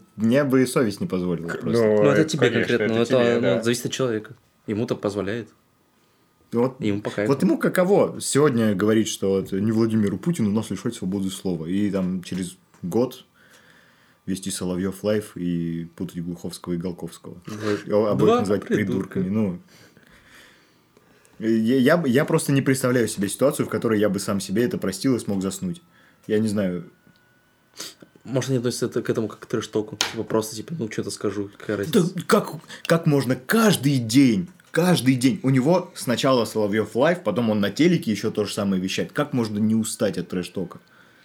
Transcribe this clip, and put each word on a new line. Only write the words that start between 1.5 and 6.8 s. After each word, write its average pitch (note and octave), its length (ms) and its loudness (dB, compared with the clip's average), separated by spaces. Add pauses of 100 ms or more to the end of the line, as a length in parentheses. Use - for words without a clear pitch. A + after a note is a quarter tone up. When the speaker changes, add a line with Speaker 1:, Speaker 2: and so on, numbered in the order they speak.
Speaker 1:
просто. A#2 280 0
Speaker 2:
ну, G#2+ 180 4
Speaker 3:
Ну, C#3+ 60 6
это C#3+ 100 4
Speaker 2:
это, D#3 100 2
Speaker 3:
тебе C3 200 2
Speaker 2:
конечно, A2+ 100 0 (180)
Speaker 3:
конкретно, G#2+ 60 2
Speaker 2:
это A2 100 0
Speaker 3:
но A2+ 80 2
это, A#2 80 0
Speaker 2:
тебе, A#2+ 240 4
Speaker 3:
ну, A#2+ 60 2 (160)
Speaker 2:
да. A2 80 -2
Speaker 3:
зависит A#2 220 -2
от A#2 60 -4
человека. A#2 420 -4 (340)
Ему-то A2+ 260 -2
позволяет. G#2 540 -4 (1040)
Speaker 1:
Вот, A#2 280 0